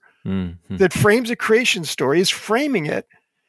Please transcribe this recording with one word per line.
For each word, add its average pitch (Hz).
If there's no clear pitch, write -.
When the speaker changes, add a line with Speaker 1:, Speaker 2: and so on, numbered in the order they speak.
Speaker 1:
Mm-hmm. 90
Speaker 2:
that 190
frames 220
a 240
creation 220
story 143
is 185
framing 233
it -